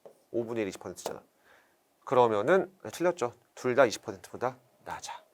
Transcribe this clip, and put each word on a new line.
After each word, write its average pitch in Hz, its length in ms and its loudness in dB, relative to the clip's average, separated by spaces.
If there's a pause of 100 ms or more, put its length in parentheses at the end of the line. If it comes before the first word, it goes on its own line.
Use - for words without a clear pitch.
(320)
오분의 113 320 -4
일, 98 40 -2
이십 92 140 -8
퍼센트잖아. - 400 -12 (840)
그러면은, 123 680 4 (120)
네, 113 80 -10
틀렸죠. 170 420 -2 (220)
둘 123 200 -2
다 135 100 8
이십 101 180 -2
퍼센트보다 110 540 -8 (260)
낮아. - 500 -14